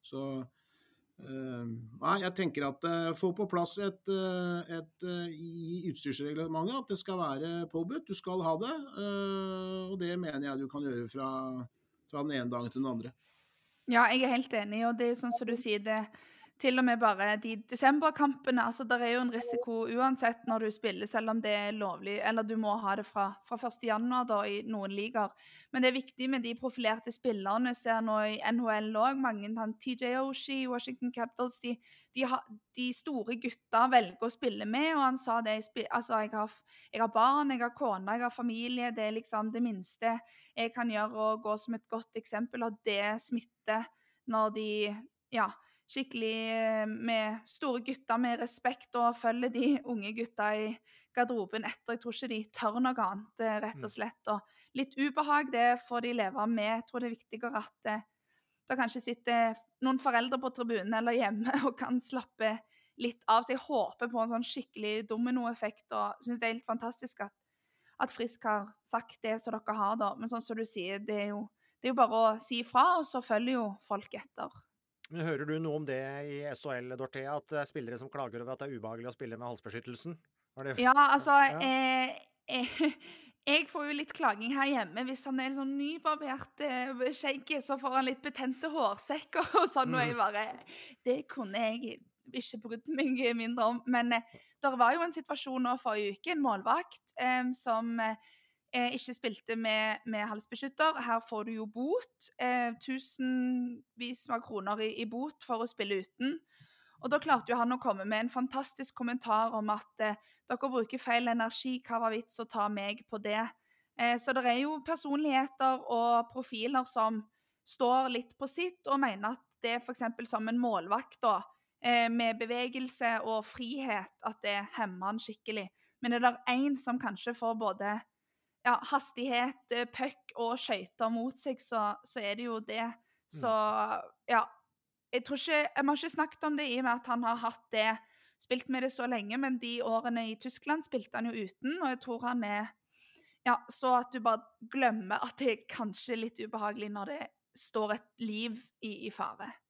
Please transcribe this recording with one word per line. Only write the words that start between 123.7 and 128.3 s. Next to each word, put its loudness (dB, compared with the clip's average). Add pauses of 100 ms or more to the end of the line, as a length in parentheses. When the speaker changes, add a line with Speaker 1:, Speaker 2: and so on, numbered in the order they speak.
Speaker 2:
at -6
det 0 (100)
hemmer -2
han -2
skikkelig. -8 (320)
Men 2
er 2
det 6 (100)
en 4
som -2
kanskje -4
får -2
både, -2 (640)